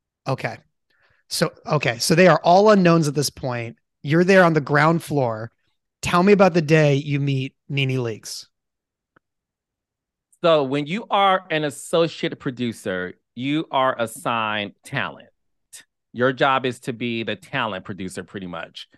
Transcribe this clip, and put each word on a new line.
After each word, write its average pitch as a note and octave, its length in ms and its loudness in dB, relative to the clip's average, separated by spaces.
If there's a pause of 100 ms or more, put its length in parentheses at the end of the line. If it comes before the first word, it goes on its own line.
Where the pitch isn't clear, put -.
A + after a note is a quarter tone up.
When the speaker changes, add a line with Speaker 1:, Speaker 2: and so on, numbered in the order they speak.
(280)
Speaker 1:
Okay. B2 300 -6 (720)
So, - 240 -4 (140)
okay. D3+ 320 -2
So D#3 180 0
they F3+ 120 8
are D#3 140 6
all F#3+ 280 6
unknowns E3+ 360 6
at C#3+ 80 -2
this C#3+ 160 -2
point. A#2+ 460 -8 (260)
You're D#3+ 220 2
there F#3+ 180 6
on E3 120 4
the D#3 60 2
ground D3 440 2
floor. A#2 480 -4 (500)
Tell F3 200 0
me G3+ 100 6
about F#3+ 220 6
the E3+ 80 2
day D3 340 4
you C#3+ 240 -4
meet C3+ 340 -4 (140)
Nene C#3 220 -2
Leakes. A#2+ 560 -8 (2000)
Speaker 2:
So D#3+ 220 4
when C#3+ 220 -4
you G#3 240 -8
are F#3+ 400 2
an D#3 140 -2
associate E3 720 -4
producer, A2 760 -8 (200)
you C#3+ 360 -6
are C3 300 0
assigned A2 720 -4 (120)
talent. F#2 440 -10 (840)
Your B2 200 0
job C3 320 0
is B2+ 160 -6
to C3+ 120 -10
be A#2 320 -6
the G#2 120 -6
talent G#2+ 480 -8
producer, F#2 380 -10
pretty F#2+ 240 -14
much, - 520 -14